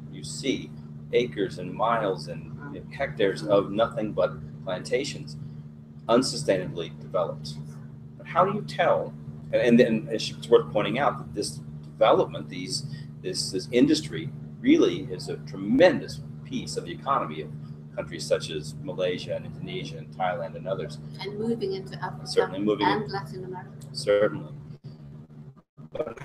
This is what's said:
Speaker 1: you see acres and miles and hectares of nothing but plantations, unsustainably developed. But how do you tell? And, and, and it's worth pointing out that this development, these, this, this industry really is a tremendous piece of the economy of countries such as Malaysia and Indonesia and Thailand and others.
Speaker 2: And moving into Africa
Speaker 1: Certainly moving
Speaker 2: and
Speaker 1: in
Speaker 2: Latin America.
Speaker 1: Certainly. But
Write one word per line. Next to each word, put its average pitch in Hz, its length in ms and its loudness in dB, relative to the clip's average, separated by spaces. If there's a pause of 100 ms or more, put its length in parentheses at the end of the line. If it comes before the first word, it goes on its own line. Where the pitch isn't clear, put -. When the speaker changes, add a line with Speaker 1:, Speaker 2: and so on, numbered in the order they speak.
(100)
Speaker 1:
you - 140 -12
see - 460 -4 (420)
acres 110 460 2
and 90 160 -6
miles 107 540 2
and - 640 -10
hectares 98 560 2
of 98 240 6
nothing 110 420 2
but 90 200 4 (320)
plantations, - 720 -4 (720)
unsustainably 90 920 2
developed. 76 520 -2 (640)
But - 100 -16
how 175 200 4
do 202 80 2
you 208 80 -2
tell? 123 500 2 (400)
And, 120 260 8
and, - 20 12
and 110 280 4
it's - 400 -4
worth 113 240 8
pointing 104 260 0
out 139 200 2
that - 160 -12
this - 260 -4 (220)
development, 107 680 4
these, 90 380 -6 (360)
this, - 280 -4
this - 220 -4
industry 120 580 4 (300)
really 123 420 6 (100)
is - 160 -6
a - 80 -4 (100)
tremendous 117 760 4 (240)
piece - 320 -6
of - 80 -4
the 85 60 -8
economy 78 520 -2
of 76 80 -10 (440)
countries 76 320 -6
such 80 240 2
as 76 320 -6
Malaysia 90 540 -2
and 82 100 -8
Indonesia 82 520 -8
and 76 120 -12
Thailand 85 460 -2
and 76 100 -10
others. 87 320 -4 (220)
Speaker 2:
And 208 180 -8
moving 220 360 -2
into - 280 -8
Africa - 240 -8
Speaker 1:
Certainly 92 360 2
moving 104 260 4
Speaker 2:
and 208 160 2
Speaker 1:
in - 80 -8
Speaker 2:
Latin 185 320 -6
America. 185 260 -10 (220)
Speaker 1:
Certainly. 104 600 2 (1400)
But - 320 -6